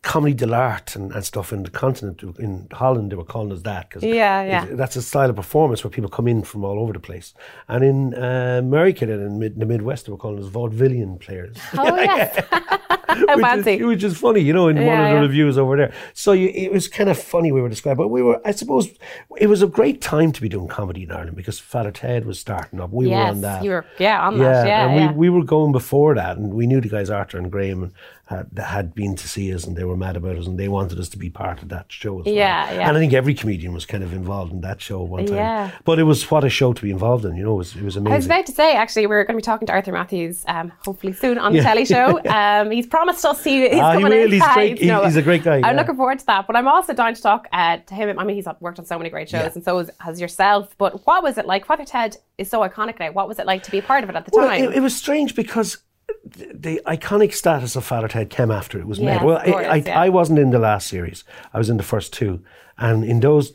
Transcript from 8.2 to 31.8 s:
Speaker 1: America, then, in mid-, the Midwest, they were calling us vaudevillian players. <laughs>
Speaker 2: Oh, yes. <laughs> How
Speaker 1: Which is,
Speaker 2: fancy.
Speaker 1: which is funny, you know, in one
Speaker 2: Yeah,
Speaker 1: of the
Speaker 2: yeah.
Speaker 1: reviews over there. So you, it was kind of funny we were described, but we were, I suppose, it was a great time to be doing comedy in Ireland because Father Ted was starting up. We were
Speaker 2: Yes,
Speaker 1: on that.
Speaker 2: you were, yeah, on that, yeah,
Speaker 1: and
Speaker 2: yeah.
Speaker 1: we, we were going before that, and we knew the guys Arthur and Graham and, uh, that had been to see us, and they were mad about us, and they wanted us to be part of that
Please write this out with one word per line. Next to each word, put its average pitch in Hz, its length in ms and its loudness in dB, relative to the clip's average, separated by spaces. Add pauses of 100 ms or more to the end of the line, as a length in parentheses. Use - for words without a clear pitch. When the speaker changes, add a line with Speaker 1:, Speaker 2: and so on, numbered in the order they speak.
Speaker 1:
America, 143 460 2
then, 107 140 -4
in 101 180 -6
mid-, 110 220 -6
the 110 80 -2
Midwest, 113 400 -4
they 107 40 -12
were 95 60 -12
calling 104 260 -10
us 95 60 -12
vaudevillian 113 720 -2
players. 95 360 -14 (100)
<laughs> - 120 -10
Speaker 2:
Oh, 311 180 2
yes. 370 400 2 (160)
<laughs> 349 260 -2 (340)
How - 60 2
Speaker 1:
Which - 200 2
is, - 40 4
Speaker 2:
fancy. 220 420 2
Speaker 1:
which 226 220 2
is 175 120 -2
funny, 220 220 4
you 151 140 4
know, 175 160 6
in 151 80 4
one 233 80 2
Speaker 2:
Yeah, 220 180 4
Speaker 1:
of 208 60 4
the 208 60 4
Speaker 2:
yeah. 147 60 4
Speaker 1:
reviews 143 360 4
over 135 180 2
there. 143 160 2 (220)
So - 180 0
you, 190 160 4
it 190 240 -4
was 196 160 0
kind 202 220 0
of 151 100 2
funny 165 320 0
we 131 100 2
were 123 80 -2
described, 123 280 -2
but 202 100 0
we 240 160 0
were, - 220 4
I 208 60 0
suppose, 233 360 0 (500)
it 214 100 4
was 208 140 6
a 202 60 6
great 220 340 2
time 156 300 2
to - 100 -6
be 113 60 -4
doing 92 220 -6
comedy 92 340 -8
in 82 80 -14
Ireland 82 240 -10
because 92 240 -10
Father 110 320 -6
Ted 123 340 -4
was 101 140 -10
starting 92 400 -8
up. 90 120 -8
We 123 160 0
were - 40 2
Speaker 2:
Yes, 190 220 2
Speaker 1:
on 104 80 -6
that. - 240 -6
Speaker 2:
you 196 60 -2
were, 170 140 -4 (140)
yeah, 190 260 2
on 190 140 0
that, 127 260 4
yeah, 127 220 2
Speaker 1:
and 135 80 2
Speaker 2:
yeah. 151 160 4
Speaker 1:
we, 160 180 4
we 180 80 4
were 170 60 2
going 151 300 2
before 143 420 2
that, 90 220 -4
and 101 160 -6
we 117 120 0
knew 131 140 4
the 117 100 -4
guys 101 200 -4
Arthur 101 280 -6
and 90 140 -6
Graham 98 320 -4
and, 90 80 -10 (380)
uh, - 140 -10 (100)
that 92 140 -10
had 90 280 -6
been 101 220 -6
to - 100 -14
see 95 260 -6
us, 87 120 -8
and 90 100 -10
they 90 80 -6
were 90 140 -4
mad 92 180 -6
about 90 220 -6
us, 87 100 -8
and 92 100 -6
they 98 120 -4
wanted 95 280 -4
us 90 120 -10
to - 80 -16
be 92 120 -10
part 90 320 -8
of 85 60 -18
that 87 240 -12